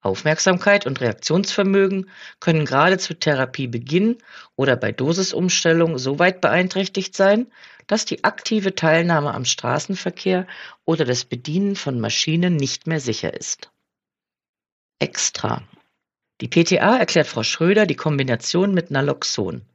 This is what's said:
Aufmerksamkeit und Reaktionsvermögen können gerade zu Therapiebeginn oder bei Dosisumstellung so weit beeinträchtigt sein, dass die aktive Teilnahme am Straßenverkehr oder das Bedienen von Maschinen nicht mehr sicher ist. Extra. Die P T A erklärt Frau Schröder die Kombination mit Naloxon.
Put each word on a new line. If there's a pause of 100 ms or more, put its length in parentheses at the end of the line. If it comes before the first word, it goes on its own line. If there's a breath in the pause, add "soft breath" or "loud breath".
Aufmerksamkeit
und
Reaktionsvermögen (300 loud breath)
können
gerade
zu
Therapiebeginn (360 loud breath)
oder
bei
Dosisumstellung
so
weit
beeinträchtigt
sein, (400 loud breath)
dass
die
aktive
Teilnahme
am
Straßenverkehr (380 loud breath)
oder
das
Bedienen
von
Maschinen
nicht
mehr
sicher
ist. (1300)
Extra. (760)
Die
P
T
A
erklärt
Frau
Schröder
die
Kombination
mit
Naloxon. (120)